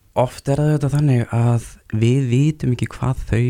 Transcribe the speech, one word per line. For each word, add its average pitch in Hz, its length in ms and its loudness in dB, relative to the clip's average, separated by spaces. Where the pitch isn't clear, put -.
oft - 340 -2
er 139 100 0
það 151 100 2
auðvitað 143 240 0
þannig 143 380 2
að 117 320 2
við 123 380 2
vitum 131 440 0
ekki - 140 -4
hvað - 380 -6
þau 117 240 0